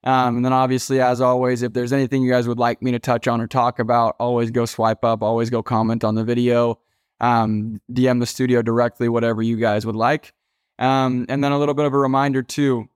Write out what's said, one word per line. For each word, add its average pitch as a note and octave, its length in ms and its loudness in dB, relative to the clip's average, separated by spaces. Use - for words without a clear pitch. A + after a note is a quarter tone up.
Um, B2+ 320 0
and B2 80 -2
then B2+ 80 0
obviously, C3 480 0
as B2+ 220 2
always, B2+ 400 0
if A#2 100 -4
there's B2 200 -4
anything C3+ 300 0
you B2+ 80 2
guys B2 180 2
would A#2+ 100 -2
like A#2+ 240 0
me B2+ 100 -2
to A#2+ 60 -2
touch A#2+ 300 -2
on A#2 120 0
or A2+ 60 -4
talk B2 320 0
about, A#2 400 2
always A#2 320 0
go A#2 160 0
swipe A2+ 380 -2
up, A2+ 180 0
always A#2 260 0
go A#2 140 -2
comment A2+ 420 0
on G#2+ 120 0
the A2 80 0
video, A#2+ 560 0
um, A2 600 0
D B2+ 180 2
M B2 100 2
the A#2+ 80 0
studio B2 340 0
directly, A#2 480 0
whatever A#2 340 0
you A2+ 140 0
guys G#2+ 300 0
would A2 100 -6
like. B2+ 380 -2
Um, B2+ 500 0
and C#3 160 -2
then C#3+ 80 0
a C#3+ 60 0
little D3 160 0
bit D3 100 0
of C#3 80 0
a C#3+ 60 0
reminder C3+ 440 0
too B2+ 540 -2